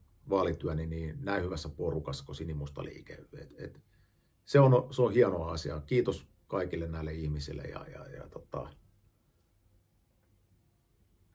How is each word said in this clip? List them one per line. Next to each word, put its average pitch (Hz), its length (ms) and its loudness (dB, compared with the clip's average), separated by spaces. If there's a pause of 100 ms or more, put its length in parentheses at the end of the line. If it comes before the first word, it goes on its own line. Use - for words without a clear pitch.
(300)
vaalityöni 85 560 2
niin 80 400 -6
näin 98 180 0
hyvässä 87 260 -4
porukassa 76 560 -4
kuin - 100 -12
Sinimusta 76 480 -6
liike. - 300 -12
Et, - 440 -16
et - 240 -12 (640)
se - 140 8
on, 131 340 8
se - 80 2
on 117 100 6
hieno 98 320 6
asia. 80 380 -4
Kiitos 95 460 0 (200)
kaikille 85 400 -2
näille 80 260 -6
ihmisille 76 500 -4
ja, - 300 -10
ja, - 140 -14
ja - 220 -14
tota, - 400 -10 (2750)